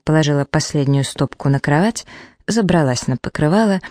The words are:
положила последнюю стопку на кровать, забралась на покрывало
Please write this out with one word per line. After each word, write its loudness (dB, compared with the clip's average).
положила 2
последнюю 0
стопку -4
на 2
кровать, 0
забралась 0
на -2
покрывало 0